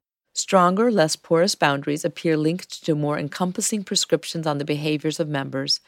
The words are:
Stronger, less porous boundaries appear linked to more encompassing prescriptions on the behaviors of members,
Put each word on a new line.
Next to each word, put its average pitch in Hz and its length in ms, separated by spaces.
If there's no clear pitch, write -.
Stronger, 190 560
less 160 260
porous 170 380
boundaries 143 520
appear 160 320
linked 143 480
to 160 100
more 147 240
encompassing 185 640
prescriptions 165 640
on 143 100
the 143 80
behaviors 151 540
of 160 80
members, 139 600